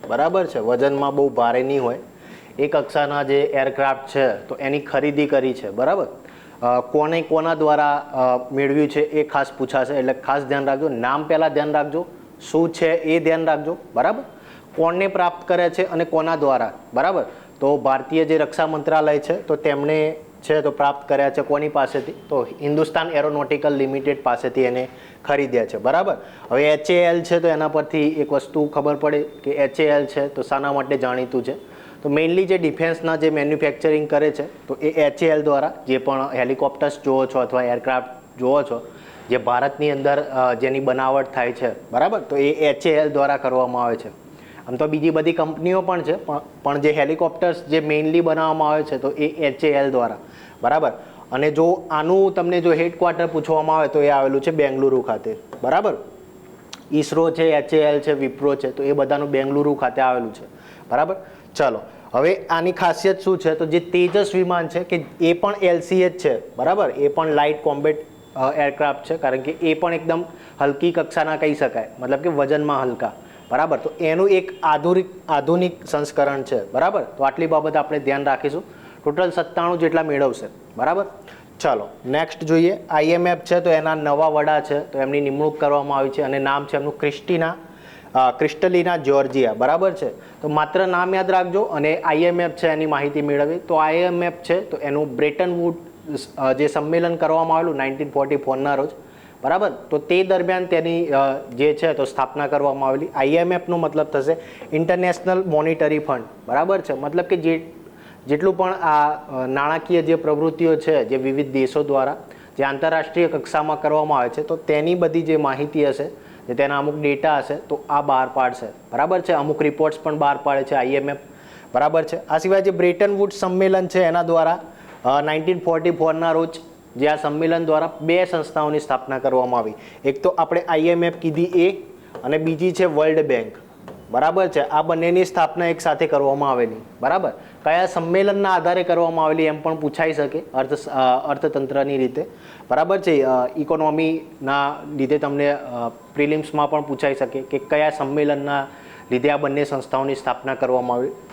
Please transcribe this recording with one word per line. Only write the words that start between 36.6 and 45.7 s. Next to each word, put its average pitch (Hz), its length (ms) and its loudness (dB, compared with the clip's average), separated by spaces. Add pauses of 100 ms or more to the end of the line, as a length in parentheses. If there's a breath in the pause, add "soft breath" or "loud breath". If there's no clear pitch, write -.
જુઓ 131 200 2
છો 131 140 -2
અથવા 127 240 0
એરક્રાફ્ટ 123 760 -4
જુઓ 135 220 2
છો, - 260 -6 (420 loud breath)
જે 123 80 2
ભારતની 135 540 0
અંદર, 139 320 2
અ, 127 300 0
જેની 131 260 0
બનાવટ 135 540 0
થાય 123 180 0
છે, - 400 -6
બરાબર, 170 280 0
તો - 180 -4
એ 143 140 4
એચ 151 340 0
એ 170 40 4
એલ 151 200 4
દ્વારા 139 280 2
કરવામાં 123 480 0
આવે 117 100 0
છે. 110 120 -10 (600 loud breath)
આમ 127 80 -6
તો 151 120 0
બીજી 156 220 0
બધી 160 240 2
કંપનીઓ 165 480 -2